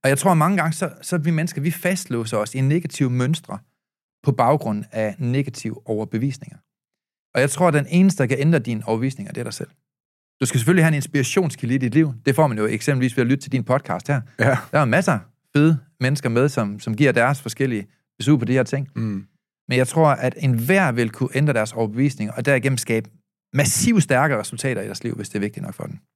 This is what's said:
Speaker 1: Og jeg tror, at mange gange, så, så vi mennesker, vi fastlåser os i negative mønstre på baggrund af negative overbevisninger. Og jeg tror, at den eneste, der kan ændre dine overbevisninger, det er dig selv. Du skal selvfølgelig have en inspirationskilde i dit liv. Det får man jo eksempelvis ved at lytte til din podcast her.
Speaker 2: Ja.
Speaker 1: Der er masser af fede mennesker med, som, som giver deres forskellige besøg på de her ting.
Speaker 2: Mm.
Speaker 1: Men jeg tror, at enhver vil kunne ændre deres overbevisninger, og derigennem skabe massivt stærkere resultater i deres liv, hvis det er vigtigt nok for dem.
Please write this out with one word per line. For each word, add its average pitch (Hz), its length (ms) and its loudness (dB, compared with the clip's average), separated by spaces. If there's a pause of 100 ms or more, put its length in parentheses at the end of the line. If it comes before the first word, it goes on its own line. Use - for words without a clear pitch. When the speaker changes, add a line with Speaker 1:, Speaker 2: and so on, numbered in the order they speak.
Speaker 1:
Og 135 60 2
jeg 135 80 2
tror, 185 140 2
at 170 60 4
mange 175 200 2
gange, 160 160 0
så, 175 160 -4 (120)
så - 160 -4
vi 160 140 0
mennesker, 156 300 -2
vi 165 100 0
fastlåser 156 680 -4
os 107 180 -4
i 135 60 -2
negative 147 480 0
mønstre 123 500 -2 (640)
på 139 80 2
baggrund 117 600 0
af 107 280 -2
negative 127 720 -4
overbevisninger. 113 680 -4 (760)
Og 123 60 2
jeg 143 80 2
tror, 175 180 2
at 156 60 4
den 143 160 2
eneste, 180 340 4
der 120 40 2
kan 131 120 0
ændre 156 200 4
dine 113 280 -4
overbevisninger, 113 460 -4
det - 60 -8
er 123 40 -8
dig 113 100 -8
selv. - 160 -10 (720)
Du 131 40 0
skal 127 140 0
selvfølgelig 160 240 4
have 160 40 6
en 156 80 2
inspirationskilde 139 800 -2
i - 20 0
dit 123 160 -2
liv. 151 200 2 (120)
Det 139 100 2
får 156 120 4
man 113 100 -2
jo 107 80 0
eksempelvis 123 520 -2
ved 135 60 2
at 117 40 2
lytte 135 160 0
til - 80 -8
din 127 120 -2
podcast 123 440 -2
her. 139 140 0 (180)
Speaker 2:
Ja. 131 180 2 (140)
Speaker 1:
Der 151 80 2
er 143 60 4
masser 160 260 2
af 110 80 0 (340)
fede 151 240 6 (220)
mennesker 127 300 -2
med, 123 200 2
som, 104 300 -4
som 113 160 -4
giver 135 160 4
deres 127 300 2
forskellige 117 460 -4 (300)
besøg 135 220 4
på 113 60 -2
de 123 80 0
her 131 100 4
ting. 135 320 -4
Speaker 2:
Mm. 104 300 -6 (420)
Speaker 1:
Men 127 100 0
jeg 127 100 2
tror, 160 200 4
at 127 300 2
enhver 135 540 2
vil 117 180 0
kunne 123 260 -4
ændre 143 180 2
deres 110 200 -2
overbevisninger, 113 600 -2
og 123 120 -6
derigennem 135 320 2
skabe 113 320 -4 (440)
massivt 160 500 2
stærkere 135 360 2
resultater 113 420 -6
i 104 40 -6
deres 104 180 -10
liv, 117 120 -6
hvis - 140 -10
det - 60 -14
er 104 40 -2
vigtigt 98 260 -6
nok 98 80 -10
for - 100 -12
dem. - 140 -10 (180)